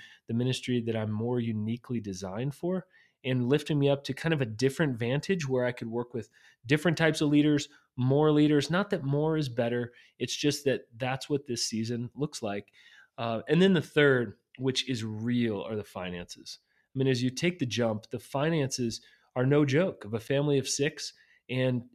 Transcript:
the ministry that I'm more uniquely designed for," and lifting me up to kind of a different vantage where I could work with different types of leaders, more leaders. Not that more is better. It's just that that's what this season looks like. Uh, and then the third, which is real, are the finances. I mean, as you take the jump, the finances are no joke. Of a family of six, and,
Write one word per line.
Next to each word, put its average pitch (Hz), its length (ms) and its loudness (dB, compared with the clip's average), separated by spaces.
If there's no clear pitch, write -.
the 117 80 -4
ministry 123 480 0
that 113 140 -2
I'm 107 140 -2
more 120 300 -2
uniquely 113 600 -4
designed 98 540 -6
for," 180 320 -4
and 123 240 0
lifting 151 300 2
me 139 100 4
up 139 160 0
to - 80 -6
kind 165 220 -2
of 139 80 -2
a 123 40 0
different 131 520 0
vantage 143 500 -2
where 127 160 0
I 123 80 0
could 120 160 -8
work 120 240 -6
with 113 160 -8
different 151 320 2
types 160 240 2
of 147 80 2
leaders, 147 400 4
more 139 340 4
leaders. 151 400 4
Not 185 200 0
that 175 120 -2
more 147 360 0
is 147 100 -2
better. 120 460 -2
It's 123 180 -4
just 147 300 0
that 123 200 0
that's 131 320 -6
what 143 160 -2
this 117 200 -4
season 117 480 -4
looks 147 280 -6
like. 104 280 -6
Uh, 113 320 -4
and 160 140 6
then 196 100 6
the 165 80 4
third, 135 560 2
which 131 320 -2
is 110 140 -4
real, 110 580 -2
are 110 140 -6
the 101 80 -6
finances. 90 760 -10
I 131 40 -4
mean, 135 100 2
as 123 140 2
you 127 80 0
take 175 280 -2
the 143 60 -2
jump, 110 460 -2
the 117 80 -8
finances 135 840 -2
are 127 120 2
no 147 180 6
joke. 147 400 2
Of 104 80 -8
a 113 80 -4
family 143 380 2
of 131 100 -2
six, - 460 -4
and, 127 320 0